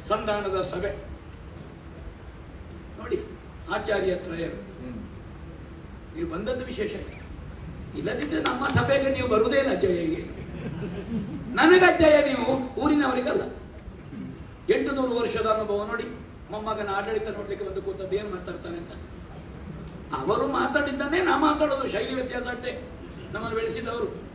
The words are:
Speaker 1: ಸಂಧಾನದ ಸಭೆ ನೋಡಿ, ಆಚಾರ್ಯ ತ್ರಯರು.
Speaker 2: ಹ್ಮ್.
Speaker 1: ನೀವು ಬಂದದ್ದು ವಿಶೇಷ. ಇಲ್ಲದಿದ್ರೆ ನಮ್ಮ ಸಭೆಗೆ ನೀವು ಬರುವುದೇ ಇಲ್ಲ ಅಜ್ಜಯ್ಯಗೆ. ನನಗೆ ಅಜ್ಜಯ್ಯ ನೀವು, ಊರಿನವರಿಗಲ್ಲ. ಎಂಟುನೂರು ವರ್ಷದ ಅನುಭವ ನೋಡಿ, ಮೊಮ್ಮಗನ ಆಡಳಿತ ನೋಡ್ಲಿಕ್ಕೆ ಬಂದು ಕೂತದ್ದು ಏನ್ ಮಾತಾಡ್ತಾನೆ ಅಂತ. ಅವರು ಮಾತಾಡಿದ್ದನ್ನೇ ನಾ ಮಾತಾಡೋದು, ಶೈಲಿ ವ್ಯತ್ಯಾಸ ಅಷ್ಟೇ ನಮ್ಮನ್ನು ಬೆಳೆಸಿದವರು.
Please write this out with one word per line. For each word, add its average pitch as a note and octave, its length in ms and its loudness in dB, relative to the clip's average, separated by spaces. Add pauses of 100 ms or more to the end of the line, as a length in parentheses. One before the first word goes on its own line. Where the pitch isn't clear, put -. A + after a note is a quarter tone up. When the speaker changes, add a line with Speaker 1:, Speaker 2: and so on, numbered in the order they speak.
(120)
Speaker 1:
ಸಂಧಾನದ G#3 480 0 (140)
ಸಭೆ F3 180 -2 (2000)
ನೋಡಿ, - 200 -2 (560)
ಆಚಾರ್ಯ G3 380 2 (140)
ತ್ರಯರು. E3 320 -6 (200)
Speaker 2:
ಹ್ಮ್. B2 200 -8 (1160)
Speaker 1:
ನೀವು E3 180 -4
ಬಂದದ್ದು B3 380 -2
ವಿಶೇಷ. F#3+ 240 -2 (1000)
ಇಲ್ಲದಿದ್ರೆ D4 440 -2
ನಮ್ಮ C4+ 260 0
ಸಭೆಗೆ C4+ 420 4
ನೀವು B3+ 180 2
ಬರುವುದೇ A3 320 6
ಇಲ್ಲ F3+ 120 4
ಅಜ್ಜಯ್ಯಗೆ. F3 500 2 (1300)
ನನಗೆ F4 300 12
ಅಜ್ಜಯ್ಯ D#4 360 10
ನೀವು, B3+ 540 2
ಊರಿನವರಿಗಲ್ಲ. B3+ 680 4 (1300)
ಎಂಟುನೂರು C4+ 400 0
ವರ್ಷದ A3 300 0
ಅನುಭವ G#3 400 2
ನೋಡಿ, - 180 -4 (480)
ಮೊಮ್ಮಗನ G#3+ 380 -4
ಆಡಳಿತ G#3 380 -2
ನೋಡ್ಲಿಕ್ಕೆ F#3+ 420 -6
ಬಂದು F#3 120 -4
ಕೂತದ್ದು F#3 340 -4
ಏನ್ G#3 160 -2
ಮಾತಾಡ್ತಾನೆ F3 460 -8
ಅಂತ. - 140 -10 (1300)
ಅವರು A#3+ 300 0
ಮಾತಾಡಿದ್ದನ್ನೇ D4 720 2
ನಾ F4 160 4
ಮಾತಾಡೋದು, D4 500 4
ಶೈಲಿ G#3 280 0
ವ್ಯತ್ಯಾಸ B3+ 280 -4
ಅಷ್ಟೇ B3 460 -6 (420)
ನಮ್ಮನ್ನು A3 240 -4
ಬೆಳೆಸಿದವರು. A3+ 800 -2